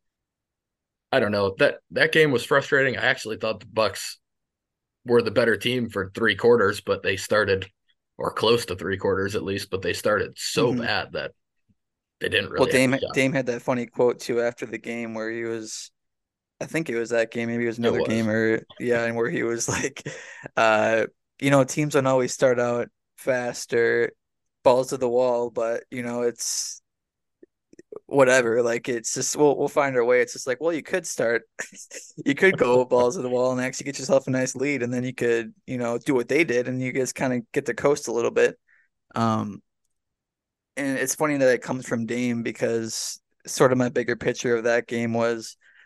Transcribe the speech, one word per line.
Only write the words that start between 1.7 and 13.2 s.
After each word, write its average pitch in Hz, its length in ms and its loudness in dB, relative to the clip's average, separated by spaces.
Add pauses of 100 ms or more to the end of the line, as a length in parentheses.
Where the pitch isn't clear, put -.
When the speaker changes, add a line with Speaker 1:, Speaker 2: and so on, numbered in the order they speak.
Speaker 1:
that 151 220 2
game 156 180 6
was 120 140 0
frustrating. 135 520 2
I 110 100 0
actually 113 300 -2
thought 110 220 -2
the - 60 -20
Bucks - 540 -2 (840)
were 120 180 4
the 110 100 0
better 113 260 2
team 123 320 -2
for 95 260 -6
three 107 200 2
quarters, 107 440 4
but 98 240 -2
they 95 140 0
started, 98 500 0 (500)
or - 140 -4
close 117 360 2
to 90 80 -6
three 92 220 -4
quarters 98 380 -2
at 92 80 -4
least, 98 280 -6
but 95 100 -4
they - 120 -2
started 104 440 -2
so 117 340 0
Speaker 2:
Mm-hmm. 123 100 -2
Speaker 1:
bad 101 320 -4
that 73 180 -6 (880)
they 98 100 -4
didn't 101 260 -2
Speaker 2:
Well, 131 120 2
Speaker 1:
really - 60 0
have 131 60 6
Speaker 2:
Dame, 131 140 4
Speaker 1:
a 131 60 0
shot. - 140 -6
Speaker 2:
Dame 135 200 2